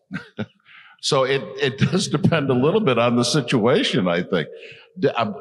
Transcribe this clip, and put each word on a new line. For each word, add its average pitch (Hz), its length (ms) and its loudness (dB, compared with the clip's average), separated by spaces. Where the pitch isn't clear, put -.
<laughs> - 0 -
So 135 240 0
it, 135 180 0
it 131 220 -2
does - 300 0
depend 147 420 0
a 131 40 2
little 156 260 2
bit 131 180 2
on 120 180 2
the 120 80 2
situation, 131 840 0
I 87 160 0
think. 82 260 -2
D-, 95 100 2
um, 107 320 -2